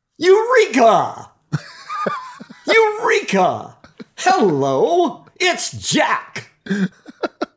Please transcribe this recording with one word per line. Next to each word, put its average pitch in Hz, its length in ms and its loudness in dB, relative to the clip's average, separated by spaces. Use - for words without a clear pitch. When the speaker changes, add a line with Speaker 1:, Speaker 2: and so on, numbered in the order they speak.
Speaker 1:
Eureka! 302 1120 2
<laughs> - 80 -4
Eureka! 427 1120 0
Hello, 233 1040 0
it's 339 320 -2
Jack. - 840 -4
Speaker 2:
<laughs> - 80 -20